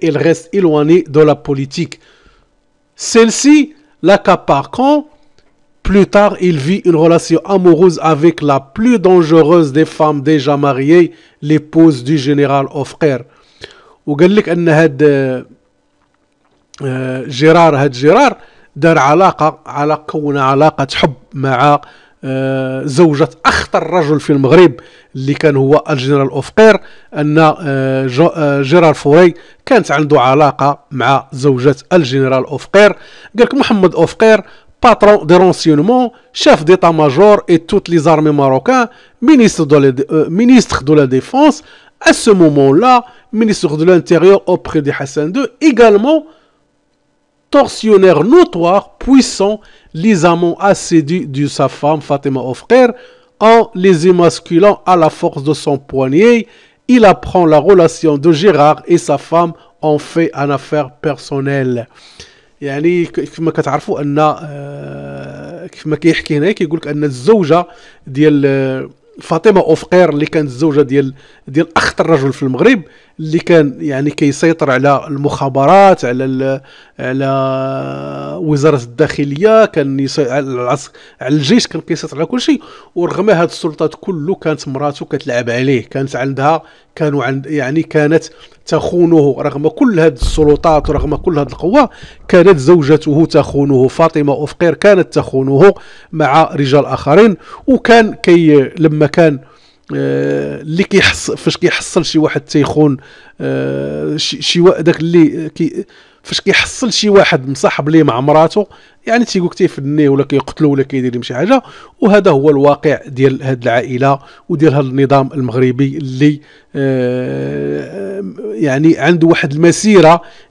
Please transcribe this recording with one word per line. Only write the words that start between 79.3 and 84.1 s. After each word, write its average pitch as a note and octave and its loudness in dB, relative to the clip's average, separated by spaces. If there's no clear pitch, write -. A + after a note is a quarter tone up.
كان C#3 -4
يسي-، C3+ -4
على C#3 -4
العسك-، B2+ -6
على C3 -4
الجيش، D#3 0
كان D#3+ -10
كيسيطر - -10
على D#3+ -6
كل B3 -6
شيء. D4 -2
ورغم F3 -2
هاد E3+ 0
السلطات D#3 -6
كله F3 -8